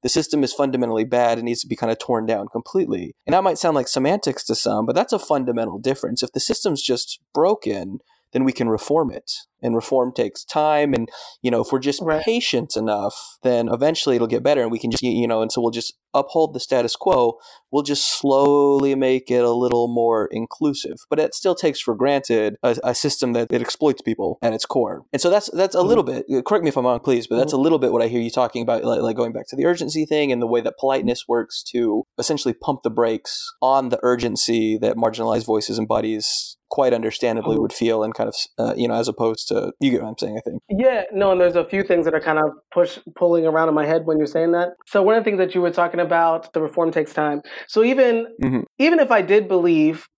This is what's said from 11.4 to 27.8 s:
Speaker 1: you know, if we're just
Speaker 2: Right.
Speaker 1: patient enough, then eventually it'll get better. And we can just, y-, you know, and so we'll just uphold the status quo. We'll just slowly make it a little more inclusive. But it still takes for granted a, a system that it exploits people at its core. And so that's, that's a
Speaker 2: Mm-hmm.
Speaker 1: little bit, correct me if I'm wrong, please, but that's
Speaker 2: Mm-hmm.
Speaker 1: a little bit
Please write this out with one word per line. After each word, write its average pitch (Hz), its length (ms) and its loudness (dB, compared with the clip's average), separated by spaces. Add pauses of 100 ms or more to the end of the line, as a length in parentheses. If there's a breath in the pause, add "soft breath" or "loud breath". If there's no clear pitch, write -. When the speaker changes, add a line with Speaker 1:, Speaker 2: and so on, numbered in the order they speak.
Speaker 1:
you 123 100 0
know, 117 120 2
if - 100 -2
we're 135 60 0
just 139 240 -2
Speaker 2:
Right. 156 200 0
Speaker 1:
patient 226 540 -2
enough, 104 680 -4
then 120 260 2
eventually 135 480 0
it'll 117 120 0
get 117 140 -2
better. 139 180 2
And 113 100 0
we 113 80 -4
can 120 120 -4
just, 113 120 -4
y-, 127 60 -2
you 120 180 0
know, 113 140 0
and 110 100 -2
so 123 120 -2
we'll 117 80 2
just 117 240 -8 (180)
uphold 156 400 0
the 127 80 -8
status 120 360 0
quo. 123 420 2 (320 loud breath)
We'll 143 140 0
just 143 340 -2 (200)
slowly 143 560 4
make 131 360 0
it 123 140 4
a 120 80 4
little 120 360 2
more 117 420 0
inclusive. - 680 -4 (120)
But 151 100 0
it - 160 0
still 185 200 0
takes 156 260 -2
for 117 140 -2
granted 117 680 0
a, 120 220 2
a 120 100 0
system 131 380 -2
that 117 200 0
it 120 100 0
exploits 135 400 0
people 104 400 -4
at 117 100 0
its 113 140 -4
core. 113 360 -2 (100)
And 139 100 -2
so 175 80 4
that's, 202 200 2
that's 185 240 0
a 180 40 2
Speaker 2:
Mm-hmm. 180 100 4
Speaker 1:
little 226 160 4
bit, 127 220 -6 (200)
correct 196 180 0
me 156 40 2
if 139 80 -2
I'm 127 80 0
wrong, 120 160 2
please, 120 260 0
but 113 100 -2
that's 139 160 2
Speaker 2:
Mm-hmm. 135 80 0
Speaker 1:
a - 20 2
little 160 160 4
bit 131 140 2